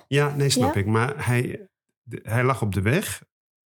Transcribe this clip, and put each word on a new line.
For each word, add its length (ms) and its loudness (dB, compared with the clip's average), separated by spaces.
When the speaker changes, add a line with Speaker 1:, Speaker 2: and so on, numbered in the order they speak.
Speaker 1:
Ja, 280 2
nee, 140 2
snap 240 2
Speaker 2:
Ja? 60 -2
Speaker 1:
ik. 60 0
Maar 400 0
hij, 420 -2
de, 200 -12
hij 200 -2
lag 180 0
op 120 -2
de 80 0
weg. 420 0